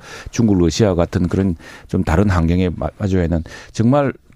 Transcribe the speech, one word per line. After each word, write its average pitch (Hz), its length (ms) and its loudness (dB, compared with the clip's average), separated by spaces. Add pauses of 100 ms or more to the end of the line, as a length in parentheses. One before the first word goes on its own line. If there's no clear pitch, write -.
(320)
중국, 107 260 2
러시아 90 380 2
같은 87 320 0
그런 92 280 -2 (320)
좀 95 160 -2
다른 95 260 2
환경에 87 440 0
마-, 67 140 -6 (100)
마주에는 85 460 0 (300)
정말 131 400 0 (220)